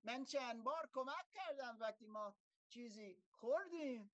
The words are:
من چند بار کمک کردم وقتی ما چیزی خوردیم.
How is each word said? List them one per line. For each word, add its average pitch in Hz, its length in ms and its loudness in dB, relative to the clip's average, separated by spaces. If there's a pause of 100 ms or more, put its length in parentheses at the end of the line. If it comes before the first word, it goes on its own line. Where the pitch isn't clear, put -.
من 254 220 0
چند 240 380 0
بار 294 300 2
کمک 269 400 0
کردم 277 460 -2
وقتی 220 280 -2
ما 214 280 -4 (320)
چیزی 214 640 -10
خوردیم. 285 840 2